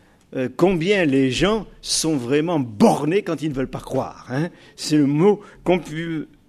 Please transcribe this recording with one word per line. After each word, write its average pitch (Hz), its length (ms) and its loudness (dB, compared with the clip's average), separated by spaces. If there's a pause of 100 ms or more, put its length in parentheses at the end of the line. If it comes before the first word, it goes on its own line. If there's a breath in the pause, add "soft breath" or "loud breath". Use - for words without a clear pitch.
(340 soft breath)
euh, 131 220 -2
combien 185 480 2
les 135 260 2
gens 175 380 0 (140)
sont - 340 -2
vraiment 147 420 0
bornés 143 640 2
quand 160 200 -6
ils 156 80 -4
ne 143 40 -6
veulent 131 140 -4
pas 120 140 -10
croire, - 480 -8
hein. 143 200 -4 (280 loud breath)
C'est - 180 -2
le 147 100 4
mot 180 360 2 (240 loud breath)
qu'on 175 140 2
pu-, 160 480 -8 (220)